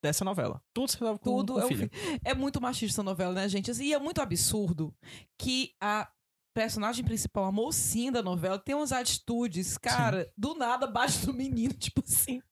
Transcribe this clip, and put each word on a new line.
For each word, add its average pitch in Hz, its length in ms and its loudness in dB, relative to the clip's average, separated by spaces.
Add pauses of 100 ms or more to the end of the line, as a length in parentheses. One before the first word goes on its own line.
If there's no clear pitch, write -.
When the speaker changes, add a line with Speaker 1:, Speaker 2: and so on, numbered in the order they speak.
Speaker 1:
dessa 147 220 2
novela. 185 380 -2 (100)
Tudo 254 180 0
se - 80 0
resolve 220 200 0
com, - 60 -16 (140)
Speaker 2:
Tudo 254 160 0
Speaker 1:
com - 60 4
Speaker 2:
é - 40 2
um 247 40 2
Speaker 1:
filho. - 240 0
Speaker 2:
fi-, 349 320 -4
é 269 100 0
muito 277 260 -2
machista 240 400 -2
a 202 40 0
novela, 185 300 -2
né, 190 140 0
gente? 196 220 -2 (120)
E 285 100 2
é 294 60 4
muito 302 220 -2
absurdo 175 760 0 (440)
que 254 420 0
a 208 280 0 (460)
personagem 226 500 0
principal, 220 420 0
a 190 60 2
mocinha 240 600 2
da 240 100 2
novela, 180 380 0
tem 277 160 -2
umas 285 160 0
atitudes, 233 840 0
cara, 233 500 2
Speaker 1:
Sim. - 120 -18
Speaker 2:
do 269 160 -2
nada 254 320 2
bate 240 400 2
no 277 60 0
menino, 254 420 0
<laughs> - 0 -
tipo - 320 0
assim. - 340 2 (120)